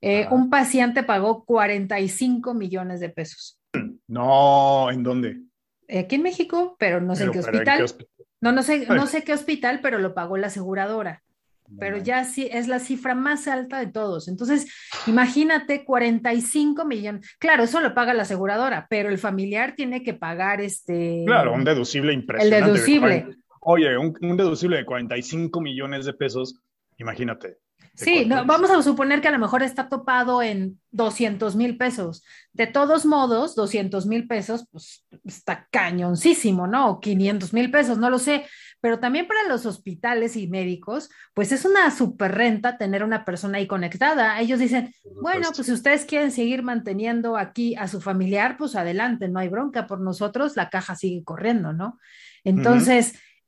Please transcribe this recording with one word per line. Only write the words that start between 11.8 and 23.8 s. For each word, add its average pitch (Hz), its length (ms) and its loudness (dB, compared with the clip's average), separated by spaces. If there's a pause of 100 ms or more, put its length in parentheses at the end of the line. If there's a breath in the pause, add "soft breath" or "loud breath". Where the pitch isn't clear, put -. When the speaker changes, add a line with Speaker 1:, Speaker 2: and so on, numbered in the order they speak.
Speaker 2:
manches. 190 100 -6
Speaker 1:
ya 254 180 0
sí, 254 260 -6
es 240 160 -4
la 254 120 -2
cifra 254 360 -4
más 285 320 -2
alta 262 320 -4
de 240 80 -6
todos. 190 400 -6
Entonces, 240 440 -2 (360 loud breath)
imagínate, 285 760 2
cuarenta 240 500 0
y 240 80 0
cinco 294 440 0
millones. 208 420 -6 (120)
Claro, 226 240 4
eso 240 180 2
lo 247 140 0
paga 240 180 2
la 233 100 2
aseguradora, 196 680 -2
pero 208 200 0
el 196 80 0
familiar 202 580 -2
tiene 254 280 -6
que 240 100 -4
pagar 180 480 -4
este 170 640 -4
Speaker 2:
Claro, 170 280 4
un 131 100 0
deducible 143 500 2
impresionante 139 420 2
de 208 140 6
Speaker 1:
el 208 60 6
deducible. 285 240 6 (240)
Speaker 2:
cuarenta, - 140 -14 (240)
oye, 160 360 4